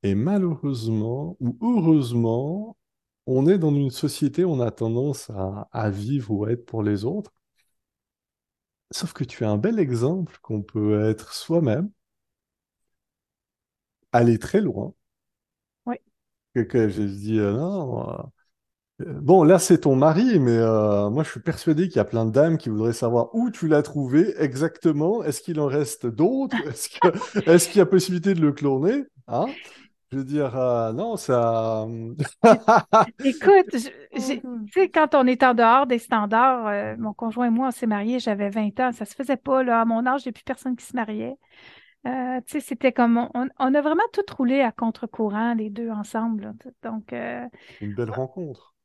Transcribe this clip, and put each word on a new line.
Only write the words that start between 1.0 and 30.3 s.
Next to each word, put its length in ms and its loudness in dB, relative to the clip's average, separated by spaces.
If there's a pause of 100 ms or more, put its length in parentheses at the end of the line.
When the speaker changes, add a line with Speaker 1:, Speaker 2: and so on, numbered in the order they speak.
Speaker 1:
ou 220 -4
heureusement, 1160 0 (480)
on 220 2
est 100 4
dans 160 2
une 160 0
société 540 -2
où 80 0
on 80 -2
a 100 0
tendance 640 -4
à, 400 -8
à 180 -2
vivre 420 -4
ou 140 -2
à 60 -4
être 160 -6
pour 160 -6
les 200 0
autres. 280 -6 (1600)
Sauf 220 -8
que 100 -8
tu 200 -8
es 40 0
un 100 0
bel 220 -2
exemple 640 -2
qu'on 180 -6
peut 480 0
être 240 -6
soi-même, 560 0 (2250)
aller 280 6
très 220 0
loin. 320 -4 (920)
Speaker 2:
Oui. 100 -6 (580)
Speaker 1:
Que, 80 0
que 280 2
j'ai 180 -4
dit, 320 -4
euh, 140 0
non, 560 -6 (920)
euh, 40 -10 (160)
bon, 220 6
là, 160 8
c'est 220 4
ton 140 4
mari, 440 4
mais, 120 4
euh, 580 4
moi, 140 -2
je 80 -8
suis 100 -14
persuadé 460 0
qu'il 100 -2
y 20 2
a 60 4
plein 200 -2
de 60 -2
dames 260 4
qui 120 -6
voudraient 240 0
savoir 420 0
où 160 0
tu 160 -6
l'as 160 4
trouvé 580 0
exactement. 840 0
Est-ce 180 -4
qu'il 180 -6
en 80 0
reste 380 -4
d'autres ? 500 0 (120)
Est-ce 220 -10
que, 180 2 (340)
<laughs> 100 -2
est-ce 160 6
qu'il 120 2
y 20 8
a 40 8
possibilité 480 2
de 80 0
le 120 4
cloner ? 500 0 (240)
Hein ? 200 -2 (640)
Je 80 -6
veux 40 -6
dire, 320 -4